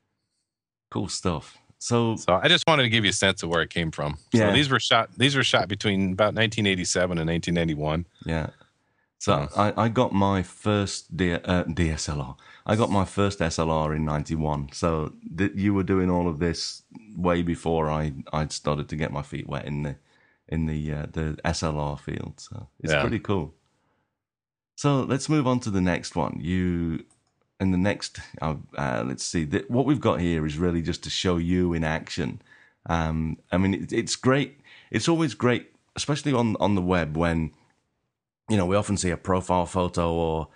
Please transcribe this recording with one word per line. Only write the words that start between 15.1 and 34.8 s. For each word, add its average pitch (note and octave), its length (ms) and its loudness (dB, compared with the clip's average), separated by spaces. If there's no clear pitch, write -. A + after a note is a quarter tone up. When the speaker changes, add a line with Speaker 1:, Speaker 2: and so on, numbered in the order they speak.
Speaker 1:
th-, F#2+ 180 0
you G2+ 180 0
were G2 100 2
doing F#2 260 2
all F2 180 2
of D#2 120 -4
this - 440 -4
way F2 260 0
before E2 480 0
I, D2+ 240 -2
I'd D2+ 200 -2
started D2 380 -4
to D#2 60 -8
get D2+ 160 -4
my C#2+ 100 -6
feet - 260 -10
wet C#2 180 -8
in D2 180 -4
the, C#2+ 120 -6
in D#2+ 200 -2
the, D2+ 260 -4
uh, D2 180 -6
the D#2 320 -4
S - 200 -2
L D#2 160 -2
R C#2+ 180 -4
field. - 420 -10
So - 280 -16
it's D#2 140 -2
Speaker 2:
Yeah. C#3+ 80 4
Speaker 1:
pretty A#2+ 180 0
cool. F2 340 -2
So C#3 280 2
let's C3+ 260 -2
move D3+ 180 4
on B2+ 140 4
to A#2 80 -4
the F#2+ 120 2
next F2+ 340 0
one. C2 260 -2
You, E2+ 640 0
in F#2+ 100 4
the F2+ 60 2
next, - 420 -2
uh, D#2 140 -2
uh, B1 300 -2
let's C2 160 -6
see, E2 220 -2
th-, F2 240 -2
what B2 160 2
we've C#3 160 2
got F#2+ 180 2
here E2+ 260 2
is D2 120 -4
really E2+ 240 0
just D#2+ 220 -4
to D#2 60 -10
show F2+ 280 0
you F2 360 2
in D#2+ 120 0
action. D#2 560 -4
Um, D#2+ 500 0
I F2 60 2
mean, G2 160 4
it, D#2 200 -6
it's - 240 -2
great. C3 420 0